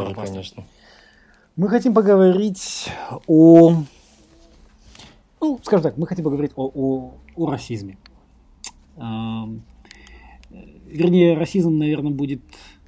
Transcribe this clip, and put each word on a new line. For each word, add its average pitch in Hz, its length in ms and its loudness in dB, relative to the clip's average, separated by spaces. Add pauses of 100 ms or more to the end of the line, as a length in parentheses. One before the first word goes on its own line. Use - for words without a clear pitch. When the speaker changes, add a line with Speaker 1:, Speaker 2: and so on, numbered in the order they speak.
(120)
Speaker 1:
взрывоопасная. 104 220 -12
Speaker 2:
конечно. 190 300 -16 (920)
Speaker 1:
Мы 180 140 -2
хотим 240 240 0
поговорить 196 960 2 (360)
о... 165 580 8 (1600)
Ну, 294 240 -4
скажем 180 200 0
так, 156 140 -6
мы 160 80 -6
хотим 175 200 -6
поговорить 143 320 -4
о, 135 100 -4
о, 131 460 -6 (220)
о 160 140 -6
расизме. 110 480 -10 (1000)
Ам, 113 640 -10 (1200)
вернее, 170 520 2
расизм, 165 400 -2
наверное, 151 340 -4
будет 139 300 -8 (460)